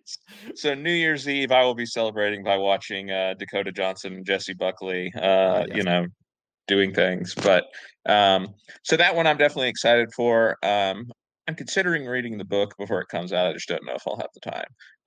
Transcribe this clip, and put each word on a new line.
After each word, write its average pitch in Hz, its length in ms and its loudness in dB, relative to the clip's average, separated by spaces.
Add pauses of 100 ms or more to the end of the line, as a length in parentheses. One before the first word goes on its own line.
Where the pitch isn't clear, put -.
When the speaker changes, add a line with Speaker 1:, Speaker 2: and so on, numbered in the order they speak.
(560)
Speaker 1:
So 147 180 -2
New 151 200 -4
Year's 156 340 0
Eve, 139 240 -2
I 127 120 8
will 123 120 2
be 120 100 -6
celebrating 107 560 -2
by 98 160 2
watching, 98 540 -2
uh, 95 260 -2
Dakota 98 360 -6
Johnson 95 400 -6
and 92 120 -14
Jessie 98 280 -4
Buckley, 92 640 -6
uh, - 40 -10
Speaker 2:
Oh, 95 480 4
yes. - 100 -8
Speaker 1:
you 101 60 0
know, 87 240 2 (600)
doing 98 260 2
things. 92 420 0
But, 95 300 4 (420)
um, 101 480 4 (280)
so - 120 0
that 175 180 4
one 165 140 2
I'm 147 100 4
definitely 143 320 2
excited 117 460 4
for. 113 480 2
Um, 101 480 0 (360)
I'm 160 80 -6
considering 165 520 -2
reading 120 300 -4
the 98 80 -8
book 101 340 0
before 98 220 -4
it - 80 -10
comes 90 240 -6
out. 90 140 2
I 78 60 -2
just - 140 -12
don't - 180 -6
know 64 100 -6
if - 120 -8
I'll - 100 -4
have - 160 -8
the - 180 -12
time. - 160 -8 (400)